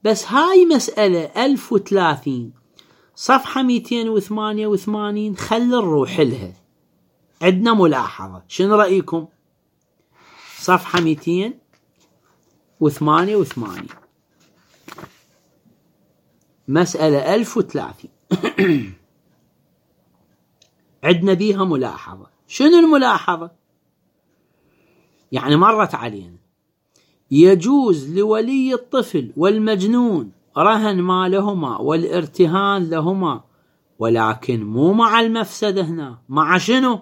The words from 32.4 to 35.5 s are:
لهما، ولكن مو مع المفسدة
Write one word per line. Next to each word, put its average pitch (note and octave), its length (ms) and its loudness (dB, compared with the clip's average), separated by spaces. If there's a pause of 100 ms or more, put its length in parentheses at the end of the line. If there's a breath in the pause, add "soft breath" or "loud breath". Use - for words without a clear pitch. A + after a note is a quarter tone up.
لهما، E3 540 -2 (560)
ولكن A2+ 640 -2
مو B2 300 0
مع A3+ 260 4
المفسدة G#3+ 600 -2